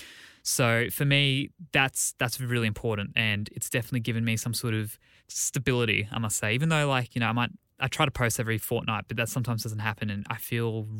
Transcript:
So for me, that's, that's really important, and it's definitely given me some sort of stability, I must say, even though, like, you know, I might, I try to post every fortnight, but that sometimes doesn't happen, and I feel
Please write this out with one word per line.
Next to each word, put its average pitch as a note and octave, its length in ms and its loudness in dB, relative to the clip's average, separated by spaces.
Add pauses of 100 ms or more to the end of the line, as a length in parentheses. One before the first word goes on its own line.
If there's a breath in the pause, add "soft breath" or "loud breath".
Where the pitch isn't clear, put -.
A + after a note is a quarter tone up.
(420 loud breath)
So A#2 480 4
for - 160 -2
me, C#3 460 4 (200)
that's, - 460 2
that's B2+ 240 -2
really A#2+ 240 2
important, G#2+ 500 -2
and G#2 360 2
it's - 180 -6
definitely A#2+ 300 -2
given A#2 260 0
me A2+ 120 2
some A2+ 180 -4
sort A#2 180 -2
of G#2+ 240 -2 (300 soft breath)
stability, A#2 840 0
I - 60 -4
must A2+ 200 0
say, G#2+ 180 2
even D3+ 140 2
though, D3+ 200 4
like, B2+ 240 0
you B2+ 60 -2
know, A#2 80 2
I A2+ 60 0
might, A#2+ 180 0 (260)
I C3+ 120 -2
try - 160 2
to C3+ 60 2
post - 280 2
every A2+ 180 0
fortnight, A2 520 -2
but A2 80 -6
that A#2 100 2
sometimes A#2+ 360 -2
doesn't A2 160 -6
happen, A2 300 -4
and G2+ 200 -4
I A2 80 -4
feel A2 500 -2 (120)